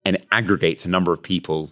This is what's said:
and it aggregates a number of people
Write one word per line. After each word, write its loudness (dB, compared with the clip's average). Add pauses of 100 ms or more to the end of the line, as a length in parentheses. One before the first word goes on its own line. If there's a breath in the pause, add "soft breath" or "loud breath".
and 2
it -6
aggregates 0
a -6
number 2
of -2
people -4